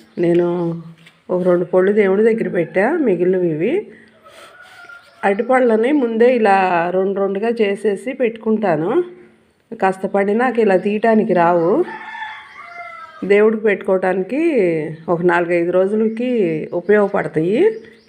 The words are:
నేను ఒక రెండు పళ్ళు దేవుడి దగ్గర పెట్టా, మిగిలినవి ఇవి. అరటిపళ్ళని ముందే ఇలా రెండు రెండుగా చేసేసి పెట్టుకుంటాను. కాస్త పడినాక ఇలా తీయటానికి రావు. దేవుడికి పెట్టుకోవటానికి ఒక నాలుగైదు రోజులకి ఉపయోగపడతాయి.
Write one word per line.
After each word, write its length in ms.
నేను 680
ఒక 140
రెండు 220
పళ్ళు 260
దేవుడి 320
దగ్గర 260
పెట్టా, 420
మిగిలినవి 580
ఇవి. 420
అరటిపళ్ళని 680
ముందే 440
ఇలా 540
రెండు 300
రెండుగా 300
చేసేసి 640
పెట్టుకుంటాను. 880
కాస్త 240
పడినాక 540
ఇలా 180
తీయటానికి 560
రావు. 520
దేవుడికి 380
పెట్టుకోవటానికి 760
ఒక 120
నాలుగైదు 500
రోజులకి 1000
ఉపయోగపడతాయి. 1080